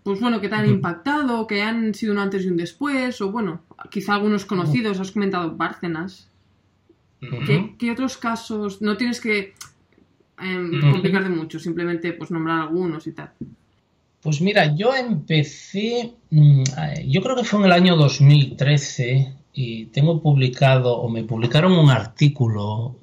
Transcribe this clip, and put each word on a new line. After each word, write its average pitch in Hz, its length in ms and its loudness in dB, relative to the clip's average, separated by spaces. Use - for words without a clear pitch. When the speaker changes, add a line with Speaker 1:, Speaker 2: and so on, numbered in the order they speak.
Speaker 1:
pues 196 160 -4
bueno, 233 220 0
que 196 80 -4
te 208 60 -4
han 208 100 0
Speaker 2:
Ujú. 208 100 4
Speaker 1:
impactado, 233 720 -4
que 208 140 -2
han 220 340 -2
sido 214 180 -4
un 202 60 -2
antes 196 240 -4
y 185 60 -2
un 170 80 -2
después, 254 640 -4
o 196 100 -4
bueno, 196 300 -6
quizá 208 260 -4
algunos 208 280 0
Speaker 2:
Ujú. - 60 -16
Speaker 1:
conocidos, 202 500 0
has 190 120 -8
comentado 185 440 -2
Bárcenas? 170 760 -8
Speaker 2:
Ujú. 135 240 -8
Speaker 1:
¿Qué, 190 320 0
qué 233 140 -4
otros 254 260 -6
casos? 214 640 -8
No 208 160 -2
tienes 240 240 -4
que, 208 320 -4
em, 180 400 -4
Speaker 2:
Ujú. 147 120 6
Speaker 1:
complicarte 190 380 0
mucho, 160 300 -4
simplemente, 170 540 -4
pues, 165 180 -12
nombrar 160 300 -2
algunos 160 460 -4
y 151 60 -12
tal. - 180 -18
Speaker 2:
Pues 151 200 -2
mira, 175 340 2
yo 226 200 0
empecé, 220 1160 -4
mm, 147 340 6
eh, - 300 -6
yo 165 140 0
creo 254 160 -2
que 233 80 -2
fue 208 140 0
en 196 60 4
el 180 60 8
año 175 240 6
dos 147 260 4
mil 143 360 8
trece 135 760 0
y 113 340 -8
tengo 156 340 0
publicado, 131 760 2
o 117 120 -4
me 113 140 -4
publicaron 120 500 2
un 156 160 6
artículo, 113 1120 0